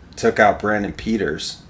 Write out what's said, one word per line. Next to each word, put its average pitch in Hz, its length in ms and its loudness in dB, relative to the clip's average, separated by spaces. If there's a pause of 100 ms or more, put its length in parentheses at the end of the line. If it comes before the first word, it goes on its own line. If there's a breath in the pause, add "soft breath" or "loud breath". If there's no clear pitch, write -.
(160)
took 113 240 2
out 104 200 4
Brandon 104 340 -2
Peters, 98 760 -4